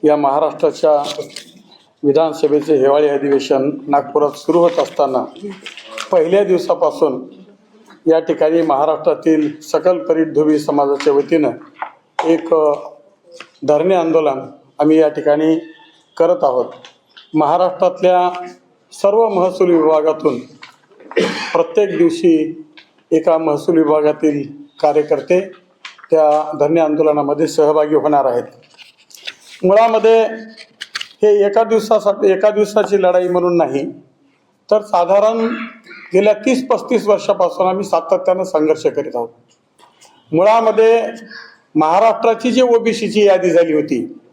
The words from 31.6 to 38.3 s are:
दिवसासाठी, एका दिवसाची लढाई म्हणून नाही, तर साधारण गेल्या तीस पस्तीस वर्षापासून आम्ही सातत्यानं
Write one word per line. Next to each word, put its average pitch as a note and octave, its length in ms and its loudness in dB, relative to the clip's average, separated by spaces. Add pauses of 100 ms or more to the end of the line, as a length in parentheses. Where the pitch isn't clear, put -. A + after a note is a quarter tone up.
दिवसासाठी, G#3 680 0
एका G3 180 2
दिवसाची G3+ 520 0
लढाई F3+ 260 2
म्हणून F3 280 0
नाही, C#3+ 340 -2 (800)
तर G#3+ 100 2
साधारण G3+ 580 0 (760)
गेल्या G#3 180 4
तीस B3+ 340 -2
पस्तीस G#3 400 -2
वर्षापासून F#3+ 600 0
आम्ही F#3 180 -2
सातत्यानं F3+ 600 -2